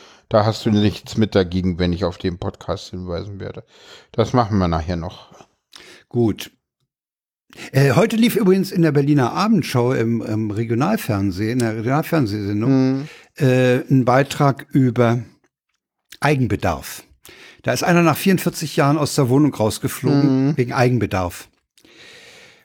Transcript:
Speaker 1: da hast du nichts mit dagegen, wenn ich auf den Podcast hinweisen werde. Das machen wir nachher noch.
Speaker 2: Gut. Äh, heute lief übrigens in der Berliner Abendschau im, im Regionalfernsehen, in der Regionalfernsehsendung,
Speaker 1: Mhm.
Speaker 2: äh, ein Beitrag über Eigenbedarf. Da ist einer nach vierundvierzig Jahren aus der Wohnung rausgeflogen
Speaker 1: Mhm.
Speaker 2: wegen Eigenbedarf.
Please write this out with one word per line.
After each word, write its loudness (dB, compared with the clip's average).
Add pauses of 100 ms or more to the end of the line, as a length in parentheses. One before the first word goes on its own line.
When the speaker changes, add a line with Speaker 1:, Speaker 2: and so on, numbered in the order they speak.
(300)
Speaker 1:
da 2
hast -4
du 2
nichts 0
mit 0
dagegen, 0
wenn 0
ich -2
auf -6
den -6
Podcast -10
hinweisen -10
werde. -14 (480)
Das -2
machen 2
wir 2
nachher -2
noch. -12 (840)
Speaker 2:
Gut. -2 (1200)
Äh, 4
heute 2
lief 2
übrigens 2
in 0
der 4
Berliner 2
Abendschau 0
im, -2
im -4
Regionalfernsehen, -2
in -
der -2
Regionalfernsehsendung, -2
Speaker 1:
Mhm. 0 (280)
Speaker 2:
äh, 2 (120)
ein 4
Beitrag 0
über 2 (1000)
Eigenbedarf. -2 (580)
Da -4
ist -4
einer 4
nach 2
vierundvierzig -2
Jahren 2
aus -2
der 2
Wohnung 4
rausgeflogen 0
Speaker 1:
Mhm. 0
Speaker 2:
wegen -2
Eigenbedarf. 0 (1160)